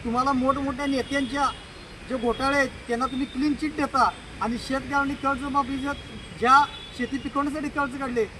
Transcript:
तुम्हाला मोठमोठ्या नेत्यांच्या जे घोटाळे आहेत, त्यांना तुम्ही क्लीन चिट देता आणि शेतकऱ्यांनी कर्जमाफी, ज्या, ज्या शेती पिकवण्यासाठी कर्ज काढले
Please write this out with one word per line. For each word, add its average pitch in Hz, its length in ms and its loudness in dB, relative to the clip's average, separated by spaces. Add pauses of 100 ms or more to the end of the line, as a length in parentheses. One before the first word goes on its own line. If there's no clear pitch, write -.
तुम्हाला 247 280 2
मोठमोठ्या 269 540 2
नेत्यांच्या 277 600 0 (640)
जे 254 80 -2
घोटाळे 254 400 2
आहेत, 269 120 4 (180)
त्यांना 240 180 0
तुम्ही 262 200 -2
क्लीन 285 280 0
चिट 294 240 -4
देता 269 320 4 (320)
आणि 226 160 0 (100)
शेतकऱ्यांनी 277 460 0
कर्जमाफी, 277 640 0
ज्या, 277 160 -2 (460)
ज्या 262 240 8 (340)
शेती 247 200 -4
पिकवण्यासाठी 285 520 -2
कर्ज 277 300 -2
काढले 247 260 0 (140)